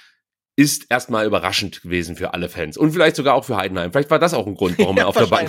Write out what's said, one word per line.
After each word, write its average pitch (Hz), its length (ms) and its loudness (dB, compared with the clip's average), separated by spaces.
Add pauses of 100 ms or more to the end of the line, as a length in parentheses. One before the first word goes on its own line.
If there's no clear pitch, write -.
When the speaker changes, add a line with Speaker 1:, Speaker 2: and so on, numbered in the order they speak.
(560)
Speaker 1:
ist 143 340 2
erstmal 113 360 0
überraschend 98 580 -2
gewesen 87 340 -4
für 90 160 -6
alle 87 160 -6
Fans 78 260 -8
und 156 160 2
vielleicht 160 240 2
sogar 135 200 2
auch 131 100 -2
für 123 100 -4
Heidenheim. 92 380 -2
Vielleicht 147 180 0
war 156 80 4
das 165 140 2
auch 110 120 -2
ein 98 100 -6
Grund, 90 220 0
warum 95 200 2
Speaker 2:
<laughs> - 0 -
Ja, 95 60 4
Speaker 1:
er 90 40 -2
auf 95 80 2
der 113 120 2
Bank 110 220 2